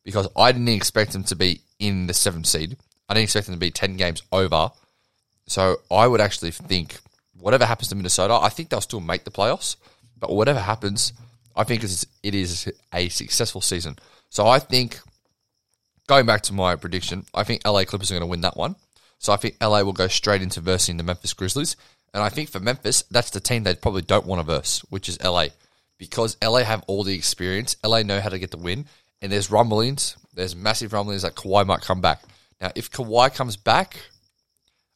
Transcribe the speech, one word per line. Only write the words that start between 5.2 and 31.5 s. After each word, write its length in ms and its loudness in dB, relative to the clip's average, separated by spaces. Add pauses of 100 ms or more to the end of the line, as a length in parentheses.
So 300 2 (140)
I 160 6
would 140 4
actually 300 0
think 480 -6 (420)
whatever 240 4
happens 240 -2
to 60 -6
Minnesota, 400 0
I 160 4
think 180 -12
they'll 140 -2
still 180 -8
make 240 -6
the 60 -14
playoffs. 460 -2 (420)
But 120 -6
whatever 300 2
happens, 540 -4 (420)
I 80 0
think 200 -2
it's, 200 -6 (180)
it 120 -4
is 360 -4 (220)
a 160 0
successful 540 -4
season. 340 -4 (320)
So 180 2
I 120 8
think, 420 -2 (1040)
going 200 6
back 160 4
to 100 -4
my 240 2
prediction, 560 -6
I 120 0
think 200 -4
L 140 2
A 80 2
Clippers 240 -4
are 40 -4
gonna 120 -2
win 160 -4
that 160 -2
one. 180 -4 (420)
So 140 0
I 40 6
think 220 -4
L 160 2
A 80 4
will 120 0
go 140 2
straight 340 2
into 180 -6
versing 380 0
the 40 -6
Memphis 300 -4
Grizzlies. 440 -4 (360)
And 100 -2
I 60 0
think 220 -6
for 100 -8
Memphis, 500 0
that's 200 2
the 100 -6
team 240 -2
they 100 2
probably 280 4
don't 240 4
wanna 160 0
verse, 380 -2 (100)
which 180 -8
is 140 -8
L 180 2
A. 80 2 (480)
Because 460 -4
L 160 4
A 40 6
have 240 -2
all 180 -2
the 100 -2
experience, 680 -4
L 120 2
A 100 2
know 160 -2
how 80 -4
to 100 -6
get 120 -8
the 80 -12
win, 260 -6 (380)
and 100 -4
there's 180 0
rumblings, 640 2 (200)
there's 200 -6
massive 380 -2
rumblings 300 -2
that 140 -6
Kawhi 300 4